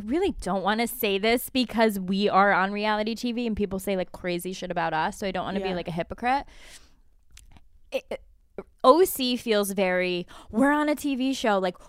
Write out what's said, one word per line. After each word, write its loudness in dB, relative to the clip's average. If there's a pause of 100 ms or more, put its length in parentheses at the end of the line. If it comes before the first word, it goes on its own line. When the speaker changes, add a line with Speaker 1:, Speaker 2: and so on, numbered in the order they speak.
Speaker 1:
really 0
don't -2
wanna 0
say -2
this 0
because 2
we 0
are 6
on 2
reality -2
T -4
V -2
and -2
people -2
say, -2
like, -4
crazy -4
shit -8
about 0
us, 0
so -4
I -2
don't -2
wanna -2
Speaker 2:
Yeah. -2
Speaker 1:
be, -2
like, -4
a -6
hypocrite. -2 (1500)
It, -6
it, -10 (640)
O 8
C -2
feels 0
very, 0 (240)
"We're 4
on 2
a 2
T -4
V 0
show, 2
like, -2 (140)